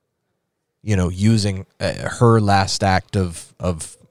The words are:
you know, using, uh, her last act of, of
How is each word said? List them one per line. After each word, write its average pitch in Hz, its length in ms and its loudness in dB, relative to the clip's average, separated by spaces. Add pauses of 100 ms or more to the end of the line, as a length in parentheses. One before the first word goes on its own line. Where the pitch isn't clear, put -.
(840)
you 104 120 -2
know, 90 140 0
using, 98 560 0 (140)
uh, 85 140 -4 (260)
her 113 200 6
last 98 440 0
act 95 320 0
of, 90 440 -4
of 82 380 -6 (140)